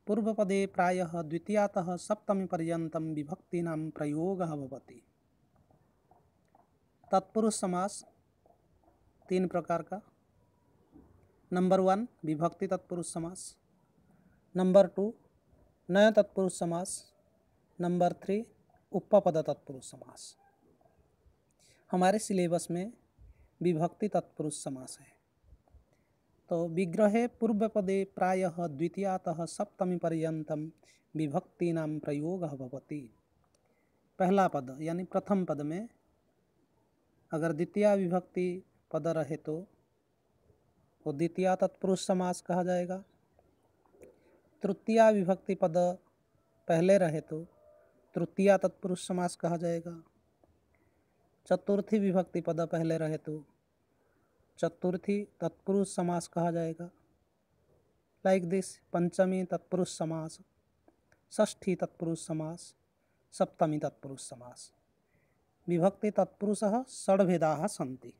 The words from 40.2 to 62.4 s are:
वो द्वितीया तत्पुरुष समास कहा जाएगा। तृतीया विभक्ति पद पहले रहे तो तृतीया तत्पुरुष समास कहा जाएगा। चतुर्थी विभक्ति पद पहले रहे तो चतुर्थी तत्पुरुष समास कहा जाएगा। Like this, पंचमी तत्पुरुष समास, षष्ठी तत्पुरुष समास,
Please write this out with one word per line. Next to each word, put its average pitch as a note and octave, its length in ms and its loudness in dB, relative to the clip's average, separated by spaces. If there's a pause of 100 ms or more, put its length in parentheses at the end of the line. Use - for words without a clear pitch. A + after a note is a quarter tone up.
वो D3+ 60 -2
द्वितीया E3+ 440 0
तत्पुरुष F#3+ 500 -2
समास F3+ 340 -2
कहा F3+ 220 -2
जाएगा। F3+ 420 -2 (1600)
तृतीया A3 480 4
विभक्ति F#3+ 440 2
पद F3 220 0 (920)
पहले F3+ 300 6
रहे E3 220 0
तो D#3 240 -10 (720)
तृतीया F#3+ 420 4
तत्पुरुष F3+ 520 -4
समास F3+ 280 -2
कहा E3+ 200 -2
जाएगा। E3+ 460 -6 (1400)
चतुर्थी G3+ 520 2
विभक्ति F#3 420 2
पद E3 200 -2
पहले E3 380 0
रहे D#3 180 -2
तो D3+ 280 -10 (1120)
चतुर्थी F#3 720 -2 (120)
तत्पुरुष F#3+ 540 -2
समास F3 340 -2
कहा E3+ 220 0
जाएगा। E3 400 -4 (1300)
Like F#3+ 220 4
this, F#3 200 -2 (260)
पंचमी F3+ 520 2
तत्पुरुष F3+ 540 -4
समास, D#3+ 400 -6 (920)
षष्ठी - 420 0
तत्पुरुष E3 520 -4
समास, D#3+ 480 -8 (580)